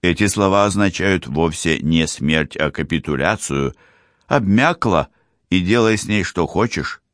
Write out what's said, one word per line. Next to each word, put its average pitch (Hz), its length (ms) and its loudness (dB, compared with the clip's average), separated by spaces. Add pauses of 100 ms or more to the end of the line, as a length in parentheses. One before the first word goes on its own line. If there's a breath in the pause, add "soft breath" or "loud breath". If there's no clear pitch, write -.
Эти 90 280 2
слова 101 360 2
означают 95 600 0
вовсе 80 540 0
не 80 260 2
смерть, 78 500 -2
а 76 140 -2
капитуляцию. 73 1040 -2 (540 soft breath)
«Обмякла, 110 800 2 (420)
и 92 100 2
делай 110 380 2
с - 80 -8
ней 104 160 0
что 87 240 -2
хочешь». - 540 -4 (120)